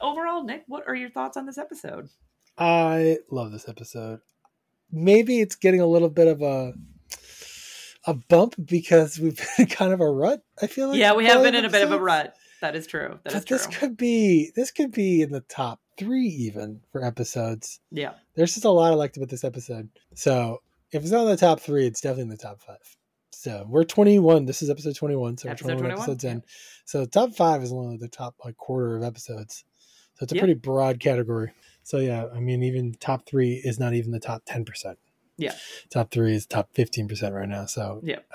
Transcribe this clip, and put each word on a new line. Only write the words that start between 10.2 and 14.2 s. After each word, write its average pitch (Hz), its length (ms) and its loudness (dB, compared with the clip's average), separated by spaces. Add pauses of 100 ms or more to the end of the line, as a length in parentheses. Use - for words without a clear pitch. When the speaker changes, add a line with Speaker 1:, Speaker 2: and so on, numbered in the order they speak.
Speaker 2:
I 214 60 -2
feel 269 220 -4
like, 277 80 0
Speaker 1:
Yeah, 208 160 6
we 226 120 2
have 247 120 8
Speaker 2:
for 262 60 8
Speaker 1:
been 240 120 4
in 233 80 2
a 220 60 0
bit 202 140 4
of 196 80 2
a 202 40 0
Speaker 2:
episodes. 185 80 0
Speaker 1:
rut. 156 320 0 (240)
That 151 160 -4
is 160 100 -10
true. - 260 -8 (120)
That - 0 -
Speaker 2:
But - 120 -6
Speaker 1:
is 202 100 -6
Speaker 2:
this 254 220 -2
Speaker 1:
true. - 120 -10
Speaker 2:
could 254 180 -4
be, 214 560 4